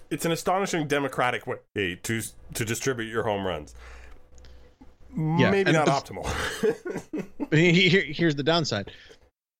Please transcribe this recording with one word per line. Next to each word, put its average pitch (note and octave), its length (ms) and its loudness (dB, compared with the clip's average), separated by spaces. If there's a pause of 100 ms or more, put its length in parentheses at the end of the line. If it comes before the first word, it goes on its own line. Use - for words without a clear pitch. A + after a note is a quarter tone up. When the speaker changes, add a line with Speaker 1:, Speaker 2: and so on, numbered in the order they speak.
Speaker 1:
It's D#3 160 -6
an E3 60 2
astonishing F3+ 560 0
democratic C3+ 600 0
way A#2 100 -6 (460)
to, A2+ 180 -2 (320)
to A#2+ 120 -2
distribute A#2 440 -2
your A2+ 140 -2
home G2+ 240 0
runs. D#2 260 -4 (1400)
Speaker 2:
Yeah, D#3 340 4
Speaker 1:
Maybe G3 200 2
Speaker 2:
and D3 40 4
Speaker 1:
not D#3 120 4
Speaker 2:
the C#3 280 0
Speaker 1:
optimal. - 1200 -4
<laughs> - 160 -8
Speaker 2:
But D3+ 100 6
he-, F3+ 300 6
he-, D#3 240 2
here's E3 220 2
the C#3 80 -4
downside. C3+ 480 0 (680)